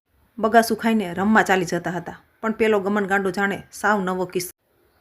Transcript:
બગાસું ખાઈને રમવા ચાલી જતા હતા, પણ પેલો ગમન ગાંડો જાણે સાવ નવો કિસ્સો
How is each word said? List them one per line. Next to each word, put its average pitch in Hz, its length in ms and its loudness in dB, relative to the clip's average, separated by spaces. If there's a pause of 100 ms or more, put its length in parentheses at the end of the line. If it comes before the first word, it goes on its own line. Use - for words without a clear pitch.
(380)
બગાસું 220 400 4
ખાઈને 214 360 0
રમવા 202 280 4
ચાલી 185 220 2
જતા 170 260 -4
હતા, 175 300 -10 (220)
પણ 220 100 -2
પેલો 220 280 2
ગમન 202 260 -2
ગાંડો 190 240 0
જાણે 196 320 -4 (100)
સાવ 208 280 0
નવો 185 240 -2
કિસ્સો 180 260 -6 (500)